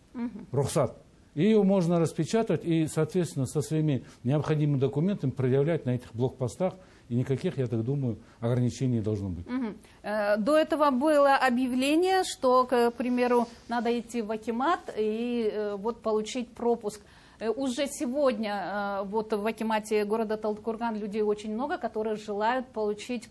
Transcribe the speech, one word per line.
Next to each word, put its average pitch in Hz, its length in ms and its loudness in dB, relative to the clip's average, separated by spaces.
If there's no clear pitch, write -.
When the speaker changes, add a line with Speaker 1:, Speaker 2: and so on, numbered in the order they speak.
Speaker 1:
Мгм. 233 380 -8
Speaker 2:
Рухсат. 131 440 0
Ее 208 280 4
можно 180 380 4
распечатать 170 640 0
и, 165 220 2
соответственно, 156 600 -2
со 147 140 -2
своими 151 420 0
необходимыми 147 560 2
документами 147 500 0
предъявлять 135 560 0
на 123 40 0
этих 123 240 -4
блокпостах. 131 600 -2
И 120 60 -6
никаких, 131 440 -2
я 127 80 0
так 113 180 0
думаю, 131 340 -2
ограничений 123 560 0
не 113 40 0
должно 101 280 -2
быть. 87 200 -6
Speaker 1:
Мгм. 240 260 -4
Э, 208 360 0
до 254 180 2
этого 311 340 4
было 277 460 6
объявление, 262 880 2
что, 254 400 4
к 240 280 4
примеру, 247 540 2
надо 233 300 0
идти 233 240 -6
в 208 80 -6
акимат 233 500 -2
и, 226 560 0
э, 208 240 -4
вот 226 260 -6
получить 220 460 -2
пропуск. 233 520 -2
Э, 214 80 -4
уже 269 380 -2
сегодня, 208 1160 -2
э, - 40 -4
вот 214 260 -2
в 208 140 -2
акимате 220 580 0
города 220 320 -2
Талдыкурган 214 600 -4
людей 208 260 -4
очень 208 320 0
много, 294 240 -4
которые 220 380 -4
желают 214 520 -2
получить 214 640 -4